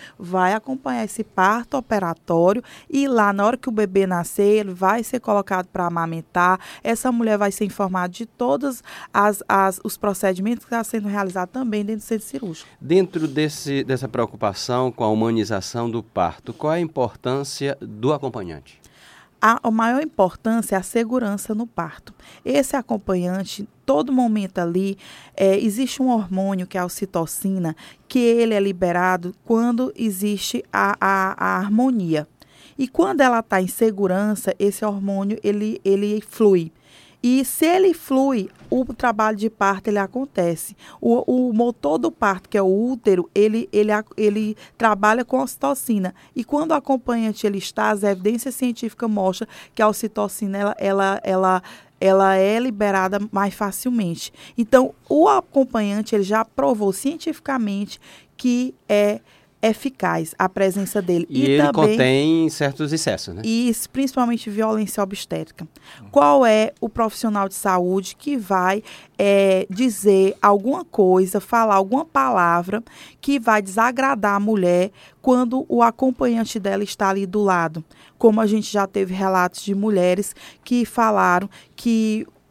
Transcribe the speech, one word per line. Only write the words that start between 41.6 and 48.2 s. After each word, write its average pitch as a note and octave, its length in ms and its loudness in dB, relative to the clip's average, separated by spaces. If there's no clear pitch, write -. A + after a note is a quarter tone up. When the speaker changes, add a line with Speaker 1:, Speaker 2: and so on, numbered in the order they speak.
Speaker 1:
do D#4+ 140 -2
parto, F#3+ 360 -2
que - 80 -2
é G3+ 60 4
o G3 280 2
útero, G3 440 2
ele, G#3+ 380 2
ele, G#3 180 2
ele G#3+ 400 0
trabalha G#3+ 460 2
com C4 160 -2
a C4+ 40 -2
ocitocina. A#3+ 680 -4
E A#3 80 -4
quando D4+ 260 -2
o D#4+ 40 2
acompanhante A#3 720 -2
ele G3+ 140 -2
está, G#3+ 320 -2
as G#3 140 0
evidências G#3 500 -2